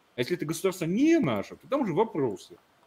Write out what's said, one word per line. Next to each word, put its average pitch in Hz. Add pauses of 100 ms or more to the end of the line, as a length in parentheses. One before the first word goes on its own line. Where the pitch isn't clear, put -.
(160)
А 123
если 165
это -
государство 165
не 285
наше, 110
то -
там 285
уже 190
вопросы». 147 (280)